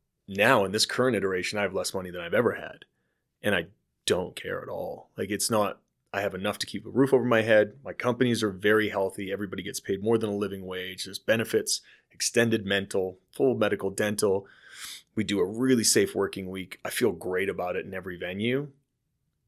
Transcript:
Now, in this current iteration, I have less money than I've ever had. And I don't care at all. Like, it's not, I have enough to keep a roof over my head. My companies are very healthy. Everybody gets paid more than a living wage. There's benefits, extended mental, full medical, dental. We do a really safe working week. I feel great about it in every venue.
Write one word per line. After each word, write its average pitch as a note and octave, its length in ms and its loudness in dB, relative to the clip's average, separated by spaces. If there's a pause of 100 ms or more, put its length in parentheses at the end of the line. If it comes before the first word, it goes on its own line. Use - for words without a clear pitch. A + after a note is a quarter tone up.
(260)
Now, G#2 380 4
in F#2+ 80 -2
this G#2+ 140 0
current B2 320 0
iteration, F#2+ 420 -2
I G#2 40 0
have F#2+ 100 -2
less F#2 200 -4
money F#2 160 -6
than F2 120 -10
I've E2+ 120 -6
ever G#2+ 200 4
had. - 320 -12 (580)
And G#2 100 2
I F2 120 0 (400)
don't F2+ 280 0
care F#2 280 -8
at - 80 -12
all. - 480 -10
Like, G3 120 -4
it's G3 220 -2
not, G#2 280 0 (340)
I G2+ 80 0
have G2 120 -2
enough G2 260 -4
to - 60 -6
keep G#2 200 -10
a G#2 40 -14
roof C3 240 4
over A#2+ 120 4
my A#2 160 4
head. G#2+ 320 6 (100)
My F#2 80 -10
companies A#2+ 520 0
are G#2 80 0
very G#2 380 4
healthy. G2 420 -2
Everybody F#2+ 320 -6
gets - 180 -10
paid G2 220 -4
more A2+ 140 2
than G#2+ 120 -4
a G2+ 60 -2
living G2 300 -4
wage. F#2 380 -8
There's G2 160 -12
benefits, A2+ 640 2 (300)
extended A2+ 540 2
mental, G2 520 -2 (140)
full C3+ 240 2
medical, G2+ 340 0
dental. G#2 580 0 (680)
We G#2+ 100 0
do G2 140 0
a F2 60 2
really A#2 380 2
safe G#2 320 4
working G2 340 -2
week. F#2+ 360 -10
I - 60 -6
feel A#2 200 2
great F#2 380 -2
about F2+ 260 -4
it F2+ 100 -6
in F#2+ 80 -12
every F#2 240 -10
venue. A2 520 -4 (800)